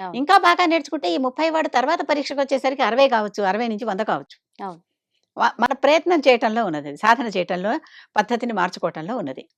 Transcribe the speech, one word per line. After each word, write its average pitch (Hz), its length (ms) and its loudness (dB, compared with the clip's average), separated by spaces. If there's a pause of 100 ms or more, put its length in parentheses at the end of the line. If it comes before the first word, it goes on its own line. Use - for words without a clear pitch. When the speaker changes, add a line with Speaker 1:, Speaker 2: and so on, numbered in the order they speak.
Speaker 1:
అవును. 185 160 -10
Speaker 2:
ఇంకా 302 200 4
బాగా 359 280 4
నేర్చుకుంటే 330 480 -2
ఈ 320 40 0
ముప్పై 269 320 -2
వాడు 311 180 0
తర్వాత 294 340 0
పరీక్షకు 285 380 -2
వచ్చేసరికి 269 420 0
అరవై 247 260 4
కావచ్చు, 214 360 -2
అరవై 208 240 0
నుంచి 220 180 -6
వంద 202 140 -2
కావచ్చు. 196 680 -6
Speaker 1:
అవును. 175 160 -14 (560)
Speaker 2:
వ-, 233 220 2
మన 247 140 0
ప్రయత్నం 311 540 2
చేయటంలో 233 380 4
ఉన్నది, 151 320 -6
సాధన 233 300 2
చేయటంలో, 190 520 -4 (380)
పద్ధతిని 233 360 -2
మార్చుకోవటంలో 180 640 -4
ఉన్నది, 139 400 -10